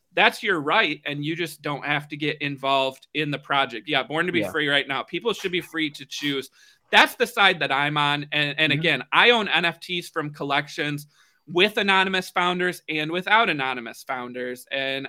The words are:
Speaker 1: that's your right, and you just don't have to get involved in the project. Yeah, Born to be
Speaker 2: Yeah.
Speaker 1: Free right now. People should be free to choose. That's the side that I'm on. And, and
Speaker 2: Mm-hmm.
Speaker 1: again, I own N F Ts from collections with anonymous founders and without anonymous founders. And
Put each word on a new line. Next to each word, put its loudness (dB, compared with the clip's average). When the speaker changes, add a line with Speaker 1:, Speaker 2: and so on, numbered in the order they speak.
Speaker 1:
that's 4
your 0
right, 2
and -4
you -4
just -8
don't -6
have -2
to -12
get -4
involved 0
in -2
the -4
project. -2
Yeah, 0
Born -2
to -4
be 0
Speaker 2:
Yeah. -4
Speaker 1:
Free 0
right 2
now. -4
People -4
should -4
be -2
free -4
to -18
choose. -6
That's 6
the 0
side 2
that -2
I'm 0
on. 0
And, -2
and 2
Speaker 2:
Mm-hmm. 2
Speaker 1:
again, 0
I 6
own 2
N 2
F -2
Ts -6
from -4
collections -2
with 4
anonymous 2
founders 0
and -4
without 2
anonymous -4
founders. -8
And -4